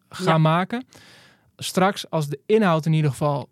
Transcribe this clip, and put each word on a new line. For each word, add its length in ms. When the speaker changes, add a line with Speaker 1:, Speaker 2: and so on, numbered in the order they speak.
Speaker 1:
gaan 180
Speaker 2:
Ja. 120
Speaker 1:
maken. 460
Straks, 540
als 180
de 180
inhoud 400
in 60
ieder 180
geval 420